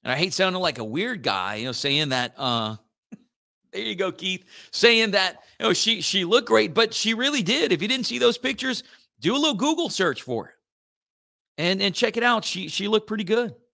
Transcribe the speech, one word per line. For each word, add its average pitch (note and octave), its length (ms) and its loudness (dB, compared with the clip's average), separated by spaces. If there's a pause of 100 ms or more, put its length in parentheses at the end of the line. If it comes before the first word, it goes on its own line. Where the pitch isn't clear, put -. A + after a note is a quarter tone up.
And B2 80 -2
I C3 40 0
hate F3+ 180 0
sounding F#3 280 0
like D3+ 160 -2
a A#2 60 -4
weird E3+ 400 -4
guy, G2+ 320 -2
you A2 80 -6
know, C3 80 -6
saying C#3+ 380 0
that, B2 260 -2
uh, A2+ 400 -2 (480)
<laughs> - 480 -20
there G3+ 100 -6
you G#3+ 140 -4
go, F3+ 160 -2
Keith, F#3 320 -6 (260)
saying A3+ 420 4
that, F#3 300 0 (160)
you - 80 -2
know, B3 60 4
she, - 280 0
she F#3+ 240 0
looked G#3+ 220 2
great, G#3+ 280 4
but A3+ 200 2
she A3 200 0
really C4 280 0
did. A#3+ 300 2
If D#3 100 0
you G#3 60 -2
didn't B3+ 180 0
see A#3+ 140 -4
those A#3+ 180 4
pictures, C4 460 -4 (340)
do E3 160 2
a C#4 40 2
little C#4+ 180 2
Google D4+ 340 0
search E3 320 0
for A#2+ 240 -4
it - 80 -20 (1040)
and, F#3 240 0
and G3 140 0
check - 200 0
it A#3 60 0
out. A#3+ 220 2
She, F#3 240 -6
she G3 180 -4
looked G#3+ 220 0
pretty G#3+ 160 -4
good. A3 320 0 (180)